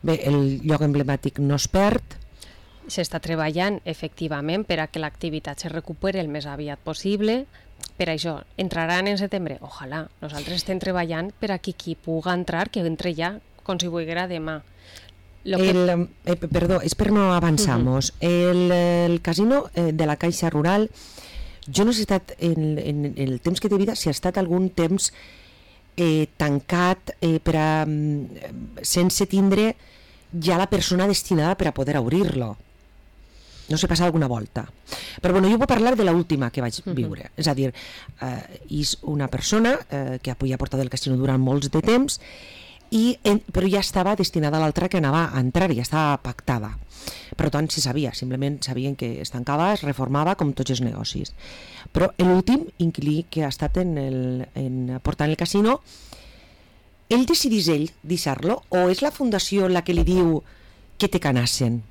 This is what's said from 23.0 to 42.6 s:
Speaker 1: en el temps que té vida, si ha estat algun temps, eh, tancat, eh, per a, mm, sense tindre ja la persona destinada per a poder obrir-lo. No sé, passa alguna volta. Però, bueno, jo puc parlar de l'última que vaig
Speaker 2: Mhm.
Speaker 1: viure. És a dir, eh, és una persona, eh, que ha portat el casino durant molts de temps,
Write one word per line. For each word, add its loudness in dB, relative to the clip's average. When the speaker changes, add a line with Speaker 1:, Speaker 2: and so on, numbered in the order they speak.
Speaker 1:
en -2
el -2
temps -2
que -2
té 4
vida, 2
si -2
ha 0
estat -2
algun 2
temps, 0
eh, 2
tancat, 0
eh, 2
per 0
a, 2
mm, -4
sense 2
tindre 4
ja 0
la 2
persona 2
destinada 2
per -2
a -4
poder -2
obrir-lo. 0
No 0
sé, 0
passa 2
alguna 4
volta. -4
Però, 2
bueno, 6
jo 6
puc 2
parlar 4
de 2
l'última 2
que -4
vaig -4
Speaker 2:
Mhm. -6
Speaker 1:
viure. -4
És -2
a 2
dir, 0
eh, -10
és -2
una -2
persona, 2
eh, -4
que -6
ha -6
portat -2
el -2
casino -2
durant 2
molts 2
de 2
temps, 2